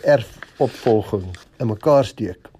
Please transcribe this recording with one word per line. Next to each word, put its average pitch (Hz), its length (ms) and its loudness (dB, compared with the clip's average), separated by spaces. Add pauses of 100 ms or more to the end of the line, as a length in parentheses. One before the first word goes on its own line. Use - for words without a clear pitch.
erfopvolging 113 1200 -2 (340)
in 120 80 -4
mekaar 135 380 2
steek. - 340 -8 (200)